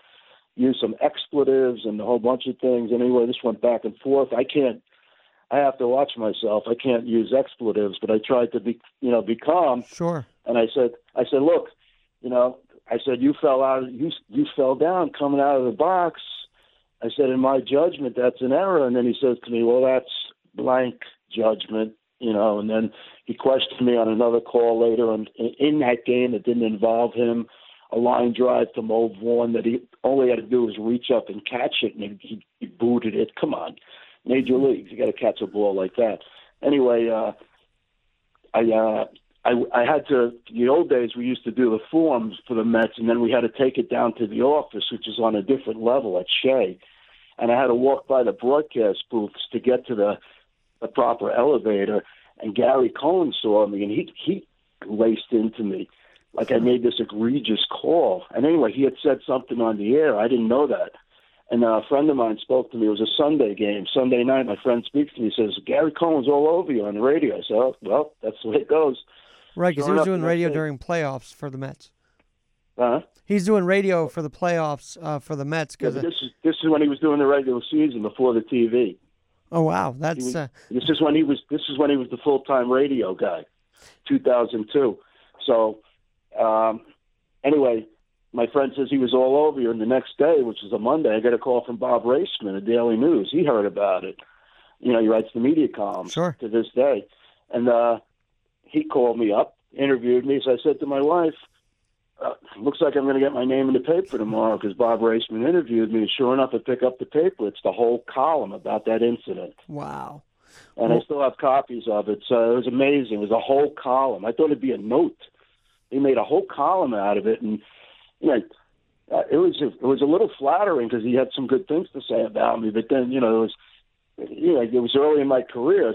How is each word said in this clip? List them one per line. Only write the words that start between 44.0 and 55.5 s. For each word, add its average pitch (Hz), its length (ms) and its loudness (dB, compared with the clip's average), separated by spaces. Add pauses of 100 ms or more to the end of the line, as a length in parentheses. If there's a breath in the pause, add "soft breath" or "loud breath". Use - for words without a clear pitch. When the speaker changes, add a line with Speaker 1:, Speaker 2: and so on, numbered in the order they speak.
Speaker 1:
to 113 100 -4
the 110 160 -4
office, 135 500 0
which 113 160 -10
is 104 100 -10
on 113 160 0
a 101 80 -2
different 113 380 -4
level 113 380 0
at 90 80 -6 (160)
Shea. 120 360 0 (600 soft breath)
And 117 120 0
I 120 80 2
had 131 100 2
to 120 60 2
walk 131 320 2
by 131 160 2
the 110 100 0
broadcast 120 800 0
booths 107 420 -6
to 113 80 -4
get 127 260 0
to 127 80 -6
the, 101 240 0 (640 soft breath)
the 110 60 -6
proper 117 420 0
elevator. 107 720 0 (400 soft breath)
And 107 120 -8
Gary 123 360 2
Cohen 160 500 0
saw 107 260 2
me, 101 160 -4
and 104 80 -4
he, - 220 -6 (100)
he 196 240 -6 (400)
laced 110 460 -2
into 110 300 0